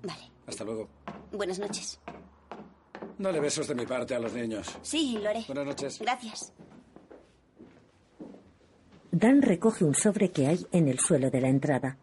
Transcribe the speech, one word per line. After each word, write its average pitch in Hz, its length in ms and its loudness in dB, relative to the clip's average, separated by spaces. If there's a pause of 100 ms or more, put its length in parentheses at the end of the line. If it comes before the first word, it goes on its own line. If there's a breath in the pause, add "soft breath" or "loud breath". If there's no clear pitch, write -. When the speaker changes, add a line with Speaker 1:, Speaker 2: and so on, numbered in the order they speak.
Speaker 1:
Vale. - 280 -12 (160)
Speaker 2:
Hasta 117 180 -10
luego. 110 260 -8 (420)
Speaker 1:
Buenas 190 260 -4
noches. 202 400 -8 (1200)
Speaker 2:
Dale 190 220 -2
besos 143 280 -2
de 147 60 -2
mi 120 120 -4
parte 123 280 -4
a 123 40 -2
los 113 160 -4
niños. 110 340 -6 (140)
Speaker 1:
Sí, 285 400 -2
lo 208 80 -2
haré. 226 160 -4
Speaker 2:
Buenas 143 180 -6
noches. 139 360 -6
Speaker 1:
Gracias. 233 520 -6 (2500)
Speaker 3:
Dan 240 280 6
recoge 220 460 4
un 143 80 4
sobre 208 380 2
que 139 160 4
hay 170 220 0
en 170 180 6
el 127 100 2
suelo 135 320 4
de 127 100 2
la 131 80 4
entrada. 135 540 2